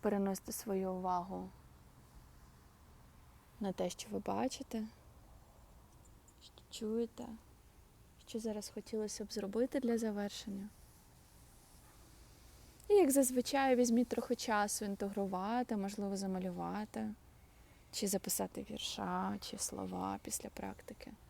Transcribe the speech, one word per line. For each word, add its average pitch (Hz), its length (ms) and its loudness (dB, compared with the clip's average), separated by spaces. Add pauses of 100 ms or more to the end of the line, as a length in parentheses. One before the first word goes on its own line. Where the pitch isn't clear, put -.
Переносите 196 500 0
свою 190 420 -2
увагу 185 560 -2 (2000)
на 202 120 0
те, 180 180 0
що - 220 -10
ви 202 80 -2
бачите, 220 640 -4 (1600)
що - 380 -18
чуєте, 233 460 -2 (1000)
що 226 120 -6
зараз 214 300 -4
хотілося 214 560 -4
б - 80 -10
зробити 220 460 0
для 233 180 2
завершення. 202 720 -4 (2250)
І, 415 40 8
як 349 180 10
зазвичай, 262 640 6
візьміть 240 320 6
трохи - 280 0
часу 208 500 2
інтегрувати, 202 920 0
можливо, 196 400 -2
замалювати, 190 960 -2 (760)
чи - 160 -2
записати 196 640 -2
вірша, 190 720 -2
чи - 160 -10
слова 180 640 -4
після - 280 -6
практики. - 600 -12 (180)